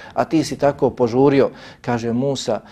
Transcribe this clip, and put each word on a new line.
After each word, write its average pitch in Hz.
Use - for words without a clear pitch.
a 123
ti 156
si 127
tako 143
požurio? 127
Kaže 117
Musa: 123